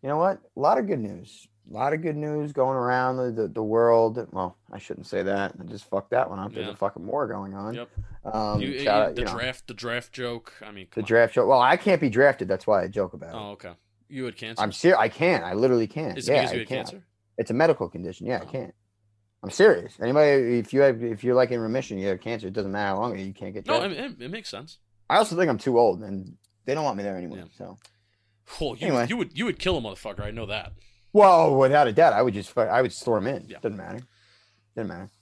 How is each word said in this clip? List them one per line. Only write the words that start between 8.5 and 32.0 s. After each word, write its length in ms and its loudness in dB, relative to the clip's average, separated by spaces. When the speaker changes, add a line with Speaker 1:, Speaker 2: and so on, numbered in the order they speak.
Speaker 2:
You, 180 -6
Speaker 1:
shout 60 -6
Speaker 2:
you, 60 0
Speaker 1:
out, 260 2
Speaker 2:
the 60 -6
Speaker 1:
you 40 -2
know. 60 -4
Speaker 2:
draft, 340 -8
the 80 -16
draft 380 -8
joke. 400 -10
I 60 -18
mean, 200 -18
Speaker 1:
The 60 -10
Speaker 2:
come 60 -4
on. 60 -6
Speaker 1:
draft 260 6
joke. 140 4
Well, 120 6
I 160 6
can't 240 2
be 80 2
drafted. 380 4
That's 220 -2
why 160 4
I 40 -6
joke 260 -4
about 160 -16
it. 80 -14
Speaker 2:
Oh, 140 -12
okay. 200 -18
You 180 -10
had 100 -10
cancer? 260 -8
Speaker 1:
I'm 80 -2
ser-, 260 4
I 120 2
can't. 340 0
I 120 -8
literally 340 2
can't. 280 -8
Speaker 2:
Is 120 -8
Speaker 1:
Yeah, 60 2
Speaker 2:
it 20 6
because 140 2
Speaker 1:
I 40 -6
Speaker 2:
you 60 -4
had 80 -10
Speaker 1:
can't. 200 -6
Speaker 2:
cancer? 160 -20
Speaker 1:
It's 120 -6
a 40 -2
medical 340 2
condition. 400 -12
Yeah, 160 -4
Speaker 2:
Oh. 20 -18
Speaker 1:
I 60 -18
can't. 220 -12
I'm 80 -10
serious. 500 2
Anybody, 600 2
if 120 -10
you 100 4
have, 200 2
if 220 -6
you're, 100 2
like, 160 4
in 80 -2
remission, 400 -4
you 100 -4
have 120 -4
cancer. 260 -8
It 60 -8
doesn't 180 -4
matter 240 -2
how 80 -4
long 160 -6
you 140 -10
can't 220 -14
get 120 -12
Speaker 2:
No, 140 0
Speaker 1:
drafted. 180 -6
Speaker 2:
it, 60 -10
it, 60 -16
it 40 -10
makes 180 -12
sense. 300 -16
Speaker 1:
I 60 4
also 200 4
think 140 2
I'm 80 0
too 220 2
old, 220 2
and 340 -10
they 80 -2
don't 100 -2
want 140 -2
me 40 -6
there 140 -6
anymore, 220 -10
Speaker 2:
Yeah. 60 -16
Speaker 1:
so. 220 -18
Speaker 2:
Well, 160 -4
you, 120 -4
Speaker 1:
Anyway. 200 2
Speaker 2:
you 80 -4
would, 220 -6
you 80 -2
would 120 -6
kill 200 0
a 20 -4
motherfucker. 400 -10
I 100 -8
know 160 -10
that. 260 -8
Speaker 1:
Well, 440 8
without 320 6
a 40 -2
doubt, 200 8